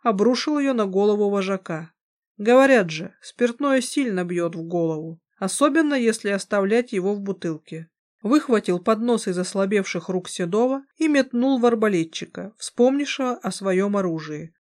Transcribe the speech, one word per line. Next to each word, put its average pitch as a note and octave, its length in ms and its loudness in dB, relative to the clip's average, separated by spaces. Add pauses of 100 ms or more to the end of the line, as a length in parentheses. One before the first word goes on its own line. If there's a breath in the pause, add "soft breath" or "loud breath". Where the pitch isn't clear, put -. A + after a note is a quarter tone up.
обрушил A#3+ 580 2
ее C#4 140 0
на A3 120 0
голову G3+ 440 2
вожака. F#3+ 600 -4 (460)
Говорят A#3+ 520 6
же, D#3+ 320 -10
спиртное A#3+ 600 0
сильно A#3 420 -2
бьет F3 320 -4
в E3 80 -8
голову, E3 580 -4 (180)
особенно C#4+ 560 2
если A3 340 0
оставлять G3+ 640 0
его G3 200 -2
в G#3 80 -6
бутылке. E3 680 -8 (320)
Выхватил A3 580 2
поднос A3 480 0
из F3+ 100 -2
ослабевших F#3+ 720 -2
рук F#3 200 -4
Седова A#3 540 -2 (140)
и D#4+ 100 0
метнул C4 500 2
в A#3+ 80 2
арбалетчика, G#3 920 -2
вспомнившего C4+ 760 0
о B3 180 -6
своем G3 460 0
оружии. D#3+ 640 -6